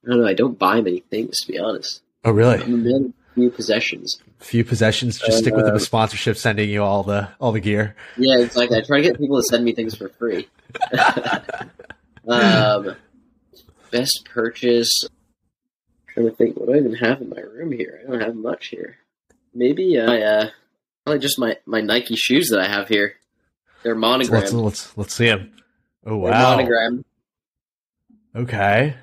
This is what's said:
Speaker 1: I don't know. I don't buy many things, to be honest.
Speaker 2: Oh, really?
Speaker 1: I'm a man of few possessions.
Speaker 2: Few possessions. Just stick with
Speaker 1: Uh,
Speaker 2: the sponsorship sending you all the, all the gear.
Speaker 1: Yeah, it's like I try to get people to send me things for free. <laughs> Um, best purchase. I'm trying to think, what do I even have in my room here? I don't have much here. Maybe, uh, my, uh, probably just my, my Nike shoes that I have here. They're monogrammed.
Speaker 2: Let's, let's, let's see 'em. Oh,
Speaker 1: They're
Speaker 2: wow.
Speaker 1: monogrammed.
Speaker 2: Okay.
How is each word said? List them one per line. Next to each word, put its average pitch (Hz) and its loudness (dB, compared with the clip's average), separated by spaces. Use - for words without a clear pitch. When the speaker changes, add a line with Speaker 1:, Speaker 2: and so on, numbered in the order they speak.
Speaker 1:
I 120 -8
don't 120 4
know. 113 4
I 95 2
don't 120 0
buy 101 2
many 90 -2
things, 113 -6
to - -10
be 90 -6
honest. - -6
Speaker 2:
Oh, 117 4
really? 113 4
Speaker 1:
I'm 120 -2
a - 2
man 123 2
of 123 -10
few 123 4
possessions. - -4
Speaker 2:
Few 117 0
possessions. 110 0
Just 113 2
stick 110 2
with 110 4
Speaker 1:
Uh, 104 2
Speaker 2:
the 104 2
sponsorship 113 -2
sending 104 0
you 104 0
all 101 0
the, 101 -2
all 117 0
the 107 -2
gear. 104 0
Speaker 1:
Yeah, 131 4
it's 120 0
like 120 2
I 113 2
try 143 0
to 147 4
get 165 2
people 143 0
to 117 2
send 120 0
me 117 2
things 110 -6
for 98 -12
free. 107 -6
<laughs> - -2
Um, 107 2
best 123 -4
purchase. 117 0
I'm - -10
trying 117 0
to 110 -2
think, - 0
what 110 -6
do 127 0
I 147 4
even 120 0
have 120 -2
in 120 -12
my - -14
room 135 -12
here? 117 -10
I 135 -14
don't 117 -4
have 113 -6
much 113 -10
here. - -14
Maybe, 143 2
uh, 113 0
my, 117 2
uh, 107 2
probably 147 0
just 135 -2
my, 113 -2
my 110 -2
Nike 113 -2
shoes 139 0
that 101 2
I 95 0
have 101 -2
here. 104 0
They're 117 -2
monogrammed. 117 2
Speaker 2:
Let's, 98 -4
let's, 110 -4
let's 101 -8
see 117 2
'em. 95 -2
Oh, 110 -10
Speaker 1:
They're - 0
Speaker 2:
wow. 127 6
Speaker 1:
monogrammed. 120 0
Speaker 2:
Okay. 117 0